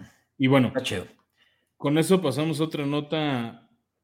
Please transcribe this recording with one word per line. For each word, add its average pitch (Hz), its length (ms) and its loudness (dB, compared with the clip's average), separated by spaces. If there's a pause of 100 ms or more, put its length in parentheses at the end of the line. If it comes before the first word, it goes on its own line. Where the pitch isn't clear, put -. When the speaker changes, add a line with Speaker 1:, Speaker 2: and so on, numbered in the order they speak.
(380)
Speaker 1:
Y 135 100 2
bueno, 131 200 6
Speaker 2:
está 123 160 -4
chido. 92 240 -6 (720)
Speaker 1:
con 147 200 0
eso 185 240 4
pasamos 151 400 -2
a - 20 0
otra 156 220 -4
nota 147 840 -4 (340)